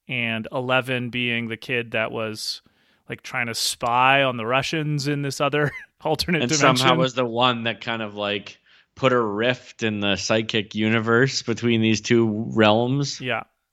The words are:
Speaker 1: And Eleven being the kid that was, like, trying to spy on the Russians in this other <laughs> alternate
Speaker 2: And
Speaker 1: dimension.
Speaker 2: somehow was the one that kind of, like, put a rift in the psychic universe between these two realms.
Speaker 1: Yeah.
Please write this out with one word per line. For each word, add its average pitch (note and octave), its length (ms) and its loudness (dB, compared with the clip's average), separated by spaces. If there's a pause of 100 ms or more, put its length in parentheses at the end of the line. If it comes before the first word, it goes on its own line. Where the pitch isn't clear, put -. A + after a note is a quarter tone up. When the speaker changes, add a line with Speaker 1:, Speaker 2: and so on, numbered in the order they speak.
Speaker 1:
And A2+ 440 -4
Eleven B2+ 600 -2
being A#2+ 380 -2
the A2+ 80 -4
kid A#2 340 -6
that A2+ 200 -2
was, A2 500 -6 (460)
like, A#2+ 140 -10
trying B2 240 -4
to A#2 80 -6
spy B2+ 720 2
on B2+ 140 0
the A2 100 -6
Russians C#3+ 600 -2
in C#3+ 140 -2
this C#3 180 -6
other D3 320 0 (160)
<laughs> - 140 -20
alternate D#3+ 400 0
Speaker 2:
And B2 80 0
Speaker 1:
dimension. C#3 280 4
Speaker 2:
somehow B2+ 180 4
was B2+ 180 0
the B2 120 0
one A#2 400 0
that G#2+ 160 -4
kind A2+ 200 -4
of, G#2 140 -8
like, G2+ 420 -4 (380)
put C3 180 4
a B2 80 4
rift A2+ 640 -2
in G#2+ 160 0
the G2+ 160 2
psychic A2 580 -2
universe A2+ 680 2
between A#2 380 0
these A2 200 2
two A#2 240 4 (240)
realms. B2 720 2
Speaker 1:
Yeah. A#2+ 220 -4 (300)